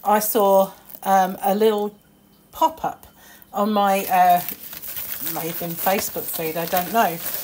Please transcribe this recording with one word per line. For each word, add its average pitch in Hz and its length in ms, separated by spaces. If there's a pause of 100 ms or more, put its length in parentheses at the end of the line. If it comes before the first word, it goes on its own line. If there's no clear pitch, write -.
I 208 140
saw, 196 540 (300)
um, 190 400
a 196 120
little 208 420 (560)
pop-up - 540 (460)
on 208 200
my, 196 280
uh, 180 400 (920)
may 160 140
have 170 100
been 170 120
Facebook 190 540
feed, 160 340
I 165 80
don't 175 260
know. 202 240 (280)